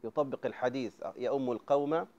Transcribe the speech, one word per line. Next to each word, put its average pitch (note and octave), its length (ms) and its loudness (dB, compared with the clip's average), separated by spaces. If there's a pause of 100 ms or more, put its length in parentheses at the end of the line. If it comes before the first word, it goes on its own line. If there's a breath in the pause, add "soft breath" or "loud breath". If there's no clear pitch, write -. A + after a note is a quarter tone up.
يطبق C3 420 -2
الحديث: B2 560 -2 (140)
"يؤم B2 360 0
القوم C#3+ 540 2 (120)